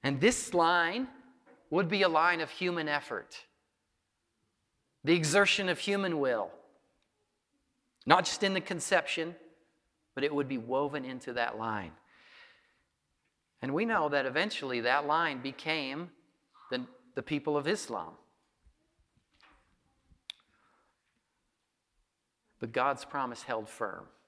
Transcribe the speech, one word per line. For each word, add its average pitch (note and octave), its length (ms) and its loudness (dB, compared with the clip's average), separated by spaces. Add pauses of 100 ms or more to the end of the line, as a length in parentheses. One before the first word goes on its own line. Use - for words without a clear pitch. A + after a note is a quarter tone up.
And C3+ 180 0
this A#3 320 2
line F3 540 4 (600)
would E3+ 200 2
be G3 140 2
a F#3 60 8
line E3 300 4
of D#3 100 -4
human F3 380 -2
effort, C#3+ 480 -4 (1700)
the D3+ 100 6
exertion F#3 540 4
of F3 120 0
human G3 400 0
will, A#2 300 2 (1600)
not F3 180 8
just - 200 -2
in G3 100 2
the F#3+ 80 0
conception, E3+ 760 -2 (800)
but C3+ 80 -2
it D3 100 0
would C#3+ 140 0
be C3+ 100 -4
woven C3+ 460 -2
into B2+ 300 -10
that A#2 260 -2
line. G#2+ 320 -4 (1700)
And C3 120 -4
we F3+ 120 0
know G3+ 240 2
that C#3 160 2
eventually C3+ 560 -2
that C3+ 260 2
line D3+ 340 0
became D3 680 -6 (600)
the, B2+ 140 -4 (300)
the C3 80 -4
people D3 340 -2
of C#3+ 100 -2
Islam. G#2+ 440 -4 (4000)
But A#2 120 -8
God's C3 320 0
promise B2+ 400 -6
held A2+ 240 -6
firm. F#2+ 380 -6 (220)